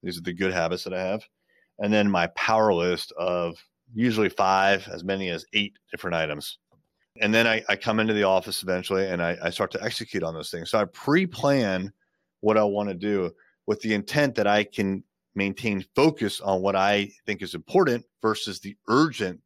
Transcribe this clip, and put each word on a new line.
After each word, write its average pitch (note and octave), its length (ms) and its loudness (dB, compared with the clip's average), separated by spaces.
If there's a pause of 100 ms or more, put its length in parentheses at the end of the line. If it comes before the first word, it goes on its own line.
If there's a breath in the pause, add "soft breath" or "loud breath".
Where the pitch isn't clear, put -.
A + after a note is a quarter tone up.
These F2 160 -8
are - 20 -14
the F2 120 -6
good F#2 200 0
habits F2 300 0
that F#2 100 -8
I F#2 80 -4
have. G2 220 -4 (560)
And G#2 120 0
then G#2 200 4
my F2 240 2
power A2 360 4
list F2 460 0
of F2 380 -2 (360)
usually A2 380 2
five, F#2+ 580 2
as E2+ 160 -12
many F#2+ 260 -2
as E2+ 240 -8
eight G#2 200 -2 (160)
different E2+ 260 -6
items. D2+ 440 -4 (600)
And G#2+ 140 2
then A#2 140 6
I, A2+ 200 2
I G2+ 80 2
come A2 240 -2
into A2 140 2
the G#2 80 2
office F#2+ 400 2
eventually F#2 460 -2
and F2+ 120 -4
I, E2+ 220 0
I E2+ 80 -2
start F#2+ 220 -4
to - 120 -6
execute A2 380 -6
on E2 140 -6
those D#2 160 -10
things. E2+ 180 -10
So A2+ 80 0
I G#2 80 2
pre-plan C3+ 1040 0 (500)
what G#2+ 140 4
I G#2+ 80 4
wanna G2+ 300 0
do F#2 380 -2 (340 soft breath)
with G#2+ 160 -2
the A2 140 0
intent B2+ 400 0
that G#2+ 100 0
I G#2 180 4
can G2 400 -2 (300)
maintain G2 500 -4 (120)
focus C#3+ 440 2
on F#2+ 220 0
what G2 140 0
I G2+ 340 2 (160)
think G2+ 160 -4
is F2+ 140 -10
important A#2+ 500 0 (160)
versus G#2+ 380 -2
the G2+ 180 -14 (100)
urgent C#3 580 0